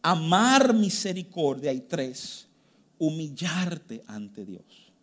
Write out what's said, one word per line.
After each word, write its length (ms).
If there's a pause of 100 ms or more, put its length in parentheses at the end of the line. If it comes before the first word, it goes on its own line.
amar 720
misericordia. 960
Y 80
tres, 680 (520)
humillarte 1080
ante 380
Dios. 480 (100)